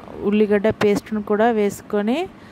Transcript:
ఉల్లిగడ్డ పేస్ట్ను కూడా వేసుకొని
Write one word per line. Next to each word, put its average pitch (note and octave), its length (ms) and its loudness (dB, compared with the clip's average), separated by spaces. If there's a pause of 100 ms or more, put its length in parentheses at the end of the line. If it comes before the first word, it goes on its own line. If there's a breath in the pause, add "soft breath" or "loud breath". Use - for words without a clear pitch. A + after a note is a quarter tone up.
(220)
ఉల్లిగడ్డ G#3 460 2
పేస్ట్ను G#3 540 0
కూడా G#3 280 2
వేసుకొని G#3+ 760 -2 (240 loud breath)